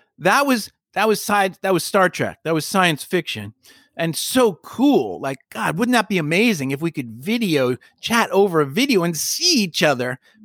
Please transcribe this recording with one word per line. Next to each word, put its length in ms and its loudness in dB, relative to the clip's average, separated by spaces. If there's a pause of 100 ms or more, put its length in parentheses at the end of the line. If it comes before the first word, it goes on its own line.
(160)
That 300 2
was, 240 0 (240)
that 140 0
was 140 0
side, 400 0
that 120 2
was 100 0
Star 240 2
Trek. 360 -6
That 100 -2
was 100 -2
science 400 0
fiction. 480 -6 (440)
And 200 -2
so 380 2
cool. 680 0
Like, 180 -6 (120)
God, 260 -4
wouldn't 180 0
that 140 2
be 80 0
amazing 540 0
if 100 -6
we 100 -2
could 200 -8 (120)
video 540 0 (240)
chat 300 0
over 300 4
a 60 2
video 360 2
and 140 0
see 460 0
each 200 -4
other 360 0 (260)